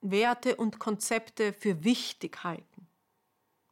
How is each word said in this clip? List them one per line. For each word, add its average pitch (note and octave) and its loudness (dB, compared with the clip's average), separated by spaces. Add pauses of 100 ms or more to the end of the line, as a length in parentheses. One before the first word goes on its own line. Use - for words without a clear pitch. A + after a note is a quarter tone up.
Werte A#3+ 2
und A3 -2
Konzepte A3 -2
für F3+ -2
wichtig - -2
halten. - -10 (840)